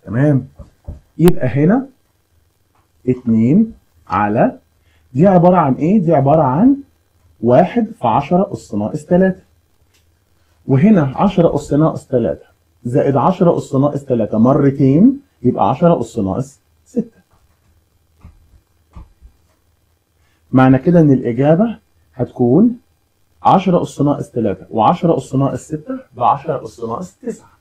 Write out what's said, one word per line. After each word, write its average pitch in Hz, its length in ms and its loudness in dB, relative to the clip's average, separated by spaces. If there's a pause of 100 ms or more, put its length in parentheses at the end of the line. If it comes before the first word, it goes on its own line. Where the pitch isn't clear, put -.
تمام. 131 440 -2 (680)
يبقى 165 300 2
هنا 170 400 0 (1200)
اتنين 127 640 0 (340)
على، 104 520 -2 (540)
دي 151 140 2
عبارة 180 300 4
عن 143 160 0
إيه؟ 170 280 0
دي 165 140 0
عبارة 143 280 2
عن 196 340 2 (640)
واحد 160 500 0 (100)
في 123 60 -2
عشرة 139 460 -2
أس - 200 -14
ناقص 107 320 -6
تلاتة. 185 360 0 (1300)
وهنا 143 480 2
عشرة 170 400 0
أس - 180 -6
ناقص 151 340 -2
تلاتة 113 380 -4 (380)
زائد 131 320 -2
عشرة 170 420 0
أس - 180 -8
ناقص 135 300 -2
تلاتة 113 320 -2
مرتين، 139 840 2 (200)
يبقى 113 280 0
عشرة 170 320 0
أس - 180 -10
ناقص 98 400 -6 (260)
ستة. - 320 -10 (3250)
معنى 131 260 4
كده 175 220 2
إن 151 120 4
الإجابة 139 680 0 (340)
هتكون 131 680 0 (640)
عشرة 175 400 2
أس - 180 -8
ناقص 143 300 -2
تلاتة 110 380 -6
وعشرة 127 480 0
أس 131 180 -10
ناقص 135 260 -2
ستة 156 380 -12 (160)
بعشرة 135 500 -4
أس - 140 -18
ناقص 117 360 -12
تسعة - 340 -16 (120)